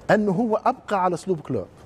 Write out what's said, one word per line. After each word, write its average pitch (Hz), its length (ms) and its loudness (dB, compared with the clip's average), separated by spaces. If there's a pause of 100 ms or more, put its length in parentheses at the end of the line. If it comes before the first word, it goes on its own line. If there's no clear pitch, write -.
(120)
أنه 208 200 4
هو 214 240 0 (100)
أبقى 214 380 -2
على 180 100 2
أسلوب 170 260 -4
كلوب. 113 280 -4 (180)